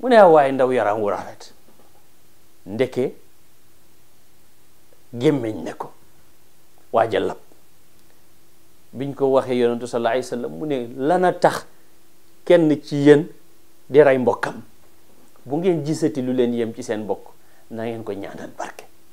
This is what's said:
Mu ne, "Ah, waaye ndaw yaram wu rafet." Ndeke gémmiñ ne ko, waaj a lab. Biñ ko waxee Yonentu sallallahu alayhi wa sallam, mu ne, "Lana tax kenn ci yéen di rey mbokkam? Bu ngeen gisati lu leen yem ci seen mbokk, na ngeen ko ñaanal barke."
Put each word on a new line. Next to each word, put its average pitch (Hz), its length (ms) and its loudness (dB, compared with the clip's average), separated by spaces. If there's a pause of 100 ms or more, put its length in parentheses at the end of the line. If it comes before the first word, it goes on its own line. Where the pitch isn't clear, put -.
Mu 240 80 -4
ne, 247 80 8
"Ah, 202 120 10
waaye 143 240 6
ndaw 131 200 2
yaram 107 300 0
wu 101 80 -2
rafet." - 420 -10 (1120)
Ndeke 123 480 -4 (2000)
gémmiñ 120 520 -2
ne - 80 -10
ko, - 180 -12 (1000)
waaj 113 240 0
a 95 40 0
lab. 95 160 -4 (1600)
Biñ 135 220 -8
ko 135 120 0 (100)
waxee 123 220 0
Yonentu 120 280 0
sallallahu 117 300 -2
alayhi 123 100 -2
wa - 40 -12
sallam, 127 280 -8
mu 165 80 -8
ne, 127 300 -4
"Lana 175 360 0
tax - 340 -2 (760)
kenn 170 260 4 (120)
ci - 220 -8
yéen 147 220 8 (640)
di 135 120 6
rey 135 160 6
mbokkam? 117 440 -4 (840)
Bu 131 140 -6
ngeen 170 260 0
gisati 151 380 -2
lu 127 100 -4
leen 120 220 0
yem 113 200 -4
ci 123 80 -14
seen 110 220 -6
mbokk, 98 240 -8 (420)
na 113 140 -10
ngeen 113 200 -8
ko 107 80 -8
ñaanal - 440 -12
barke." - 280 -14 (280)